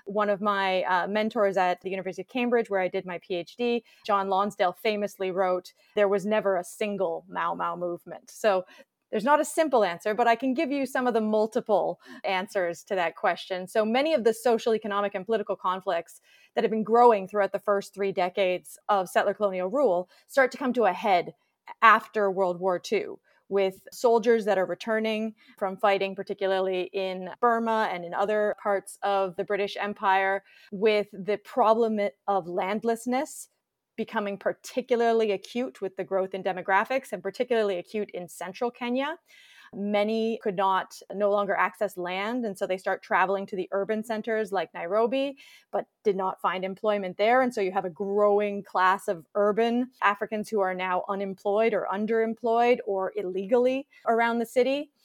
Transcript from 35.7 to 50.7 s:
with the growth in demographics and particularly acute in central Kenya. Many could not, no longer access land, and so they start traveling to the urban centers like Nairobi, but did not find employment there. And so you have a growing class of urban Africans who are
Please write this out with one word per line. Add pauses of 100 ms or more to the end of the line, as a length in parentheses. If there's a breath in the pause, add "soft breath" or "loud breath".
with
the
growth
in
demographics
and
particularly
acute
in
central
Kenya. (520 soft breath)
Many
could
not, (140)
no
longer
access
land,
and
so
they
start
traveling
to
the
urban
centers
like
Nairobi, (340 loud breath)
but (180)
did
not
find
employment
there.
And
so
you
have
a
growing
class
of
urban (100)
Africans
who
are